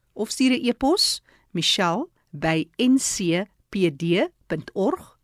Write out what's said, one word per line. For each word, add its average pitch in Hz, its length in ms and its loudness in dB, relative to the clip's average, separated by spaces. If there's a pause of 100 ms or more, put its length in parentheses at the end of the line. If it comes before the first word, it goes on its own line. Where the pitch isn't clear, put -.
(140)
of 214 160 -6
stuur 262 220 2
'n - 160 -2
e-pos, 269 540 0 (300)
Michelle 180 560 -2 (240)
by 160 360 -2 (100)
N 254 200 4
C 180 480 -2 (240)
P 180 200 2
D 170 380 0 (200)
punt - 260 -8
org - 500 -4